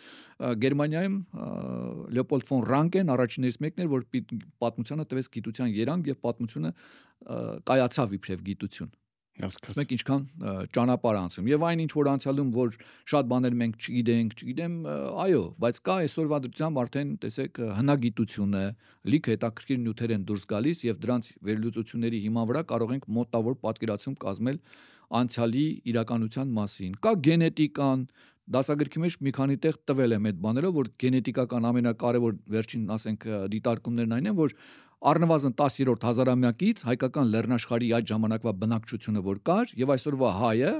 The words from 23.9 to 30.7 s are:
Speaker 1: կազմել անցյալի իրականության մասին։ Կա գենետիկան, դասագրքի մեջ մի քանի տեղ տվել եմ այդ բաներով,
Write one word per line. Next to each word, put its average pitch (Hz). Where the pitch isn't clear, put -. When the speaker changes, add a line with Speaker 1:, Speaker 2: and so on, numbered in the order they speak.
Speaker 1:
կազմել 110
անցյալի 120
իրականության 117
մասին։ 104
Կա 220
գենետիկան, 147
դասագրքի 143
մեջ 170
մի 135
քանի 135
տեղ 160
տվել 131
եմ 104
այդ 101
բաներով, 123